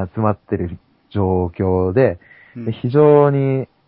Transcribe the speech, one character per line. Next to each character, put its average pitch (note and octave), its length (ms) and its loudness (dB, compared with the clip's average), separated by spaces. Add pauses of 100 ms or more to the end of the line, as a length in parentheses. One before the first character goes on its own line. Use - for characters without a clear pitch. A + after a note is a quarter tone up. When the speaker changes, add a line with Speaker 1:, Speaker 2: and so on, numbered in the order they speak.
(160)
Speaker 1:
集 A2 60 -4
ま G#2+ 100 0
っ G2+ 60 -8
て - 180 -8
る E2+ 240 -8 (300)
状 F#2 380 -2
況 F#2 440 -2
で、 G#2 260 0 (380)
Speaker 2:
う B2 60 -14
ん。 A2+ 40 -12
Speaker 1:
で、 A2+ 60 -4
非 B2 180 -8
常 D3 400 4
に、 C3+ 380 -2 (200)